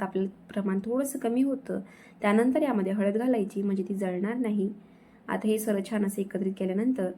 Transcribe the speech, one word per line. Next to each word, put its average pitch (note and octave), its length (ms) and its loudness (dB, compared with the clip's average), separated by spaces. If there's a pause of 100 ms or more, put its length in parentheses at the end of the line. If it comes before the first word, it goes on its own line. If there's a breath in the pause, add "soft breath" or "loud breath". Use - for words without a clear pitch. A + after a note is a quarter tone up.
तापलं F#3+ 260 0
प्रमाण G3 580 -2
थोडंसं C4+ 340 -2
कमी A#3+ 240 2
होतं. C4 380 -2 (420 loud breath)
त्यानंतर A#3+ 400 4
यामध्ये G3+ 300 2
हळद G3+ 240 2
घालायची, A3 460 0
म्हणजे F#3+ 260 0
ती G3+ 60 -2
जळणार F#3+ 400 -2
नाही. G#3+ 380 0 (560 loud breath)
आता G3 200 0
हे G#3+ 100 4
सर्व G#3+ 200 0 (120)
छान G#3 160 0
असं G3+ 140 -2
एकत्रित F#3+ 380 -2
केल्यानंतर G3 600 0